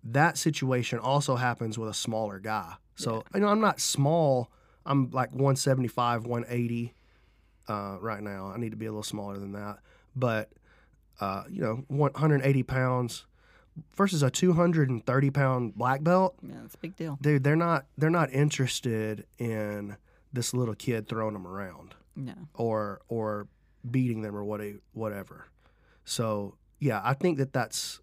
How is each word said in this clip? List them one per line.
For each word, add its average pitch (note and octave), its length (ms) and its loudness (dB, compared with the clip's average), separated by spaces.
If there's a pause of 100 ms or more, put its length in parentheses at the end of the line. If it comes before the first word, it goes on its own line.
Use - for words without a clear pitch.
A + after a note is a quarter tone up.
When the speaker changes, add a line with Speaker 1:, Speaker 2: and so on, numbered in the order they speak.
Speaker 1:
that C#3 340 2
situation C3 600 0
also C3+ 360 2
happens A#2 420 -2
with A2 120 -4
a G#2 40 -8
smaller A2 460 -4
guy. G2 360 -6 (200)
So, A#2 200 -4
Speaker 2:
Yeah. A2 60 -4 (140)
Speaker 1:
you G3 60 2
know, G#3 80 4
I'm G#3 120 4
not G3 180 2
small. C#3 720 2 (340)
I'm, C3+ 260 0
like, B2+ 220 -2
one C3+ 240 4
seventy-five, A#2+ 680 0
one A#2+ 220 -4
eighty, A#2 480 -4 (720)
uh, G2+ 340 -6
right G#2 220 -6
now. G2 240 -8
I G2 100 -10
need A#2 140 -4
to A2 60 -10
be A2 80 -8
a A2 40 -6
little G#2+ 140 -8
smaller G2+ 340 -8
than G2 140 -10
that. G#2 280 -10 (360)
But, A#2 360 0 (680)
uh, G2 300 -4
you - 120 -6
know, A#2 280 -2
one C#3 260 2
hundred D3 280 4
eighty C3+ 200 4
pounds B2+ 640 -2 (680)
versus F#3+ 280 4
a B2+ 80 4
two F3+ 220 4
hundred D#3+ 360 6
and A#2+ 160 -2
thirty C#3 240 4
pound C3 460 2
black B2+ 280 0
belt. F3+ 380 4
Speaker 2:
Yeah, B2 200 -14
that's A2+ 140 -18
a - 40 -20
big D#3+ 160 -12
deal. D#3 260 -6
Speaker 1:
Dude, C#3+ 220 4
they're C#3+ 140 4
not, E3 280 2 (120)
they're D#3 120 4
not E3 220 4
interested A#2+ 960 0 (100)
in G#2 600 -4 (340)
this B2 220 -4
little A#2+ 220 0
kid A2+ 340 -4
throwing A2 240 -2
them F#2 120 -10
around F2+ 500 -12 (200)
Speaker 2:
No. C3 180 -10 (200)
Speaker 1:
or, G#2+ 560 -2
or G#2+ 380 -4 (420)
beating A#2+ 320 0
them G#2 140 -6
or G#2 100 -6
what, G#2 160 -4 (320)
whatever. G#2 540 -8 (580)
So, G#2 500 -4 (240)
yeah, A2+ 240 0
I B2 100 2
think D#3+ 260 0
that C3+ 140 -2
that's - 500 -4